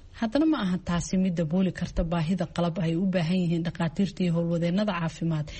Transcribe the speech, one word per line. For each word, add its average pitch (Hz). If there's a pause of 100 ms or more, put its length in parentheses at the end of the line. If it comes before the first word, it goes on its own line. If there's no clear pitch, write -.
(120)
haddana 277
ma 311
aha 185
taasi 175
mid 185
dabooli 175
karta -
baahida 170
qalab 175
ay 165
u 180
baahan 180
yihiin 170
dhakhaatiirta 170
iyo 175
howlwadeennada 170
caafimaad 165 (120)